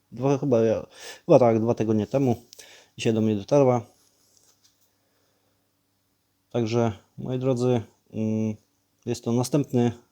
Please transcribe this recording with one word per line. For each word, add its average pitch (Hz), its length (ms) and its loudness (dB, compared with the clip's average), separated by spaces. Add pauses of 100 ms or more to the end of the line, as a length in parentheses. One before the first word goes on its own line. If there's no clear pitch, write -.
(120)
Dwa, 135 260 -2
chyba, 131 220 2
ja, 110 260 0 (400)
chyba 160 120 8
tak, 113 220 4
dwa 113 140 0
tygodnie 110 320 0
temu. 131 360 -2 (540)
Dzisiaj 117 180 -2
do 110 60 0
mnie 107 160 0
dotarła. 123 460 2 (2750)
Także, 117 420 0 (260)
moi 127 200 -8
drodzy, 123 440 0 (300)
mm, 110 440 -4 (500)
jest 117 180 -6
to 117 80 -2
następny 123 600 0 (200)